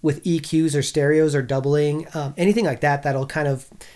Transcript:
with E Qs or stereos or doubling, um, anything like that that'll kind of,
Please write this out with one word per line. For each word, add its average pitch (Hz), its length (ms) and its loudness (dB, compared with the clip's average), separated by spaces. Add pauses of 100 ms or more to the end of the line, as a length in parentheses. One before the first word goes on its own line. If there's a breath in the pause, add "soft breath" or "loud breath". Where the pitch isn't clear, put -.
with 147 240 0
E 170 140 0
Qs 160 360 0
or 143 60 2
stereos 147 540 2
or 139 60 2
doubling, 143 720 0
um, 143 240 -6
anything 208 280 2
like 135 160 -2
that 143 220 2
that'll 135 220 -2
kind 147 220 -2
of, 135 200 -2 (280 soft breath)